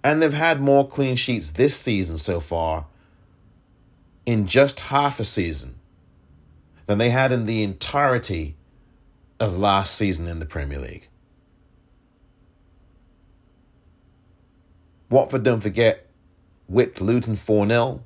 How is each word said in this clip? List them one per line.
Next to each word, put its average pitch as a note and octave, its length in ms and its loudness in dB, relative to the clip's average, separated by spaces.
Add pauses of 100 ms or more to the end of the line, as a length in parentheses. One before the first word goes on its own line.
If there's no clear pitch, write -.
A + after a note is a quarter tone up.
And D3+ 160 2
they've D#3+ 140 4
had D#3 260 2
more C#3 280 4
clean C3+ 280 -2
sheets A#2 360 -4
this C#3+ 240 2
season F#2 420 -2
so E2+ 220 -4
far D#2+ 480 -4 (1400)
in A2 220 0
just C#3 320 4
half C#3+ 400 0
a A2+ 40 -4
season E2 520 -4 (1120)
than G#2 100 0
they A#2 140 2
had C3 200 2
in A#2+ 140 0
the A2+ 160 -2
entirety G#2 960 -2 (840)
of F#2+ 200 -2
last G2 340 2
season E2+ 340 -2
in E2 120 -8
the D#2+ 80 -10
Premier C#2+ 320 -8
League. - 280 -16 (4000)
Watford, B2+ 320 2
don't A#2 180 2
forget, A2 460 2 (600)
whipped - 320 0
Luton A2+ 360 0
four G#2 320 0
nil. A#2 380 0